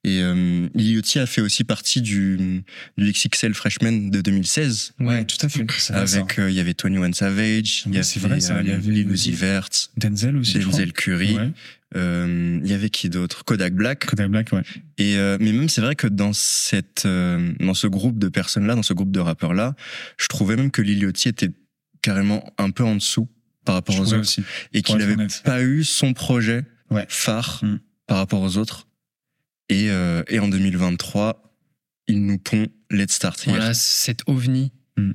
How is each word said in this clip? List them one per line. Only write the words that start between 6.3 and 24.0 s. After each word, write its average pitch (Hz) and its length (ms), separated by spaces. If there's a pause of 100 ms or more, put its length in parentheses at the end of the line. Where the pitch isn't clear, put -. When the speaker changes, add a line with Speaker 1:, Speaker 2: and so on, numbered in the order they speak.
Speaker 1:
euh, 98 100
il 95 80
y - 20
avait 87 140
Twenty 95 240
One 87 160
Savage, 107 720
il 98 80
y 98 60
Speaker 3:
Oui, 92 40
c'est - 160
Speaker 1:
avait, 101 80
Speaker 3:
vrai, - 140
ça, - 160
Speaker 1:
euh, 87 60
Speaker 3:
il 98 40
y 98 60
avait 101 180
Speaker 1:
Lil 104 180
Uzi 92 220
Vert, 95 380 (260)
Speaker 3:
Denzel 107 400
aussi, 107 240
je 95 80
crois. 95 60
Speaker 1:
Denzel 90 180
Curry. 95 460
Speaker 3:
Ouais. 120 140 (440)
Speaker 1:
Euh, 87 680
il 98 40
y 101 40
avait 101 160
qui - 200
d'autre ? - 360
Kodak 92 300
Black. 117 320
Speaker 3:
Kodak 101 220
Black, 110 220
ouais. 95 120 (340)
Speaker 1:
Et, 101 180
euh, 98 240
mais 107 140
même, 143 160
c'est - 100
vrai 131 160
que 127 120
dans 101 260
cette, - 720
euh, 90 560
dans 92 120
ce 107 140
groupe 104 320
de 98 80
personnes-là, 101 480
dans 110 80
ce - 100
groupe 95 180
de 95 100
rappeurs-là, 87 520 (440)
je - 100
trouvais 107 300
même 135 120
que 117 120
Lil 101 200
Yachty 98 280
était 95 220 (520)
carrément 101 540
un 98 120
peu 120 140
en 110 120
dessous 110 320 (380)
par 92 100
rapport 131 200
Speaker 3:
Je 190 60